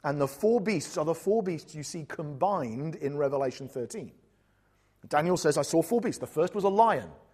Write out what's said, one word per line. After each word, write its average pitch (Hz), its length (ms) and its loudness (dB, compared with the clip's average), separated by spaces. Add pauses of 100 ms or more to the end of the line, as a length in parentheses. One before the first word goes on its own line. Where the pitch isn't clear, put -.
And 147 160 -2
the 139 80 2
four 214 360 2
beasts 180 340 -2
are 156 80 0
the 160 100 2
four 202 280 0
beasts 175 320 -6
you 151 80 -10
see 156 260 -10
combined 147 840 -2
in 143 240 -6
Revelation 139 500 -2
thirteen. 127 440 -10 (920)
Daniel 165 300 2
says, 151 220 2
"I 143 40 2
saw 165 200 4
four 233 180 2
beasts. 226 200 -2
The 127 60 -6
first 175 280 0
was 196 100 -2
a 196 60 6
lion." 190 400 4 (240)